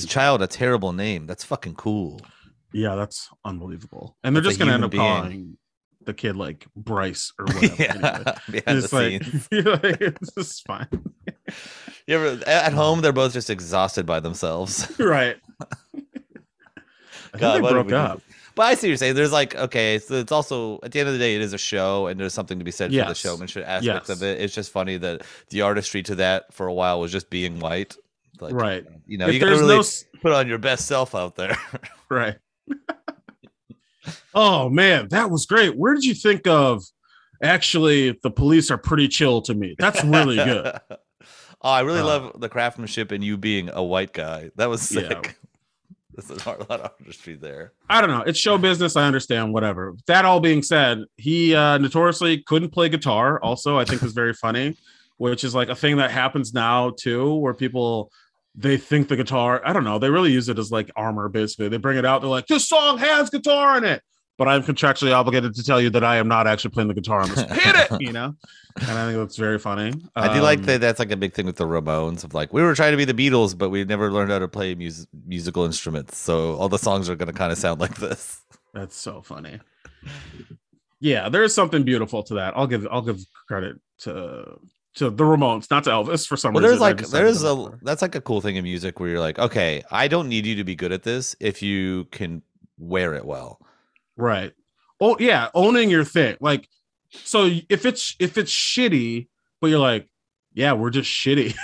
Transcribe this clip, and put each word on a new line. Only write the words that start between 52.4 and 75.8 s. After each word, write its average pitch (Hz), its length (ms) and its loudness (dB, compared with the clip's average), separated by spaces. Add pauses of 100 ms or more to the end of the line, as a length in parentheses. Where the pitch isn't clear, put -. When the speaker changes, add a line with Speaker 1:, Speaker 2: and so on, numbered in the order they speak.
Speaker 1:
couldn't 160 260 0
play 170 180 2
guitar. 143 560 0
Also, 123 340 0
I 123 60 4
think 117 180 -2
was 117 120 -4
very 117 200 0
funny, 123 440 -4 (400)
which 123 260 -2
is, 120 100 -4
like, 123 140 0
a 123 80 -6
thing 147 220 2
that 131 140 2
happens 131 420 -2
now 123 380 0
too, 127 440 -2
where 139 180 -2
people, 117 560 -4 (460)
they 135 220 2
think 143 320 2
the 135 80 0
guitar, 123 480 0
I 170 80 0
don't 175 100 2
know, 107 160 0
they 131 100 2
really 165 220 4
use 127 160 2
it 113 120 -2
as, 107 120 -4
like, 107 240 -2
armor. 107 320 -4
Basically, 107 400 -4
they 110 80 -4
bring 131 220 0
it 127 80 2
out. 131 160 4
They're 135 80 -4
like, 127 180 -2
"This 302 220 2
song 294 300 4
has 294 300 2
guitar 285 480 4
in 233 60 0
it," 165 180 0 (360)
but 131 100 2
I'm 139 160 6
contractually 135 500 2
obligated 123 420 2
to 117 80 -8
tell 123 180 4
you 120 80 4
that 113 160 2
I 117 100 4
am 113 140 2
not 113 180 4
actually 107 240 0
playing 110 160 0
the 104 60 -2
guitar 104 260 -2
on 95 80 0
this. 101 140 -2
Speaker 2:
<laughs> - 100 -4
Speaker 1:
Hit 381 240 4 (160)
it, 190 100 -2
you 120 120 -8
know? 127 200 -6 (460)
And 120 120 -4
I 113 160 -4
think 113 100 -4
that's 107 180 -6
very 107 240 -2
funny. 104 320 -4 (240)
Speaker 2:
I 107 180 0
do 143 80 2
like 151 180 4
Speaker 1:
Um, 98 60 -8
Speaker 2:
that 127 160 2
that's, 117 180 2
like, 107 120 -2
a 101 60 -2
big 95 160 -4
thing 98 140 -4
with 90 100 -6
the 87 80 -2
Ramones 80 580 -2
of, 78 100 -16
like, 76 200 -6
"We 143 80 2
were 165 140 4
trying 151 160 4
to 147 60 2
be 143 60 2
the 131 120 0
Beatles, 117 420 2
but 95 140 0
we 98 120 -2
never 101 280 -2
learned 101 200 0
how 98 80 0
to 92 80 -4
play 95 280 -6
mus-, 82 320 -12 (180)
musical 87 400 -4
instruments. 78 520 -6